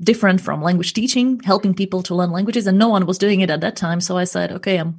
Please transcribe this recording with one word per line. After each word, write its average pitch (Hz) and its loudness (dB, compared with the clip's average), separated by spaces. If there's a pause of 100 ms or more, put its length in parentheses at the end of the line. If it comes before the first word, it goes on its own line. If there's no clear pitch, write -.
different 196 2
from 147 -6
language 175 0
teaching, 247 0
helping 190 2
people 185 -4
to 175 -4
learn 175 0
languages, 208 0
and 190 4
no 226 6
one 196 2
was 180 -2
doing 202 2
it 180 0
at 156 -2
that 202 -4
time. 170 -2
So 180 -2
I 180 0
said, 180 -2
"Okay, 190 -2
I'm 165 -4